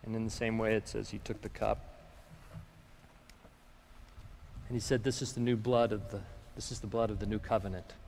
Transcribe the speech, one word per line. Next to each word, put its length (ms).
And 100
in 100
the 60
same 260
way, 200
it 100
says 240
he 80
took 240
the 60
cup 300
and 80
he 40
said, 220
"This 180
is 120
the 80
new 160
blood 360
of 200
the, 80
this 160
is 80
the 80
blood 240
of 80
the 80
new 140
covenant." 540